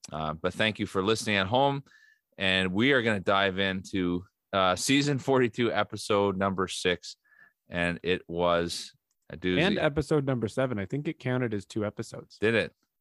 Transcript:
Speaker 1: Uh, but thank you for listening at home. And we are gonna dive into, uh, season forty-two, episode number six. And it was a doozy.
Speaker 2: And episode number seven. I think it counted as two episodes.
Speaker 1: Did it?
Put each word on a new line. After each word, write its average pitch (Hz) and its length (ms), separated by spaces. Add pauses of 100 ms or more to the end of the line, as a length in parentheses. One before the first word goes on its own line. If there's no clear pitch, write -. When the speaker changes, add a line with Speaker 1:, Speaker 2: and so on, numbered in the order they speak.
(120)
Speaker 1:
Uh, 78 220
but 92 180
thank 110 260
you 98 80
for 95 160
listening 107 340
at 95 100
home. 139 360 (560)
And 95 340
we 120 200
are 131 80
gonna 110 180
dive 98 400
into, 95 680 (280)
uh, 92 240
season 143 420
forty-two, 123 540
episode 101 640
number 95 320
six. - 480 (540)
And 87 320
it 90 260
was 85 640 (380)
a 73 80
doozy. 92 240
Speaker 2:
And 190 160
episode 151 480
number 120 200
seven. 127 320
I 98 60
think 147 240
it 156 100
counted 127 360
as 101 100
two 107 220
episodes. - 520
Speaker 1:
Did 113 160
it? 95 180 (280)